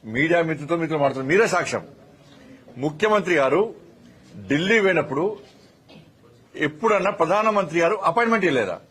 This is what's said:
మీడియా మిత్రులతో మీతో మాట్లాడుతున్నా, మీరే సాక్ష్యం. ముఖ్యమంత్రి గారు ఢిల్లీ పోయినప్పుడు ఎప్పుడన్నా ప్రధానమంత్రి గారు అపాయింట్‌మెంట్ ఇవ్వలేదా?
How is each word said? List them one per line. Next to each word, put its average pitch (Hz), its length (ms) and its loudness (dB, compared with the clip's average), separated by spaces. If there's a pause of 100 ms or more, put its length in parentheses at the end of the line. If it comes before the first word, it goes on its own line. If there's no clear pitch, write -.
మీడియా 147 360 0 (100)
మిత్రులతో 151 320 -4
మీతో 160 220 -4
మాట్లాడుతున్నా, 135 280 -2
మీరే 208 160 4
సాక్ష్యం. 131 360 -2 (920)
ముఖ్యమంత్రి 170 640 0
గారు 135 200 2 (880)
ఢిల్లీ 185 360 2
పోయినప్పుడు 156 380 0 (1300)
ఎప్పుడన్నా 185 640 0
ప్రధానమంత్రి 185 640 2
గారు 180 120 2 (140)
అపాయింట్‌మెంట్ 226 400 0
ఇవ్వలేదా? 104 280 0 (140)